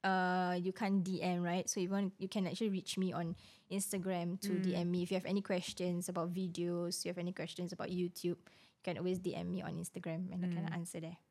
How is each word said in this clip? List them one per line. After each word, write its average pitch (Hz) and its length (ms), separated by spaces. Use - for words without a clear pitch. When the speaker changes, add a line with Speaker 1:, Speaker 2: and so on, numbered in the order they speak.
Speaker 1:
uh, 180 540
you 180 160
can't 196 300
D 185 180
M, 175 220
right? 175 260
So - 100
you 180 100
want, 196 280
you 185 100
can 190 200
actually 208 220
reach 190 280
me 185 160
on 165 220
Instagram 185 680
to 202 160
Speaker 2:
Mm. 185 60
Speaker 1:
D 180 120
M 175 160
me 180 120
if 180 80
you 190 60
have 180 120
any 196 120
questions 180 680
about 175 240
videos, 175 720
you 175 40
have 180 120
any 180 120
questions 170 400
about 160 160
YouTube, 175 520
you - 420
can 175 140
always 180 220
D 185 160
M 175 160
me 190 100
on 170 160
Instagram 175 560
and 180 120
I 180 40
can 170 160
Speaker 2:
Mm. 160 80
Speaker 1:
answer 170 260
there. 165 180